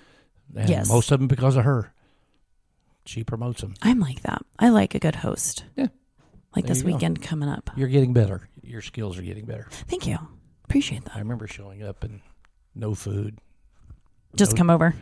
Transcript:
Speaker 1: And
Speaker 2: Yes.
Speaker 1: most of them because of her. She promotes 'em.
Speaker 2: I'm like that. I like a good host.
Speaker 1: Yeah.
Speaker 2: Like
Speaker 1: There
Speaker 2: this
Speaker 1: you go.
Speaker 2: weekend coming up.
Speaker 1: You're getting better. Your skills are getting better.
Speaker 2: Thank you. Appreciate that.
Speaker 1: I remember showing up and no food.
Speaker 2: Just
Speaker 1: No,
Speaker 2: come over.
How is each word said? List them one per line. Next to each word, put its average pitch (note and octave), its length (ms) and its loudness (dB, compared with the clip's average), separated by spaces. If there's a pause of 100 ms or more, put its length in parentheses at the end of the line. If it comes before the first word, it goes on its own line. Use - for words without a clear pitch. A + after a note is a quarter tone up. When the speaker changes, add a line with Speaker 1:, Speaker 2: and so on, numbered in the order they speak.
(560)
Speaker 1:
And G#2+ 140 0
Speaker 2:
Yes. D#3+ 180 2
Speaker 1:
most A#2 240 4
of C#3 80 6
them C3 80 2
because C3 280 4
of B2+ 100 6
her. B2+ 280 0 (1120)
She - 180 -8
promotes A#2+ 400 -6
'em. G2 180 -10
Speaker 2:
I'm A#3+ 180 4
like C3+ 220 -2
that. - 220 -4 (160)
I A#3+ 100 8
like G#3 240 4
a - 60 -4
good - 180 0
host. - 460 -6 (120)
Speaker 1:
Yeah. C#4 120 0 (680)
Speaker 2:
Like - 100 0
Speaker 1:
There - 100 0
Speaker 2:
this C3 80 0
Speaker 1:
you F3+ 60 0
go. E3+ 40 2
Speaker 2:
weekend D#3+ 300 -2
coming D3 260 -4
up. - 260 -8
Speaker 1:
You're C3 120 -2
getting C3 260 4
better. G2 340 2 (140)
Your A2+ 220 -16
skills G2+ 340 -10
are F#2 60 -10
getting G2 220 -12
better. A2 220 -12 (220)
Speaker 2:
Thank F4+ 160 -6
you. - 140 -4 (460)
Appreciate - 400 -2
that. - 100 -16
Speaker 1:
I A2 40 -8
remember A2 280 -8
showing G2+ 360 -16
up G2+ 200 -10
and A2 180 -10 (540)
no G#2+ 180 -4
food. G#2 460 -6 (960)
Speaker 2:
Just F#3+ 180 4
Speaker 1:
No, A2+ 60 2
Speaker 2:
come F3 100 6
over. E3 320 4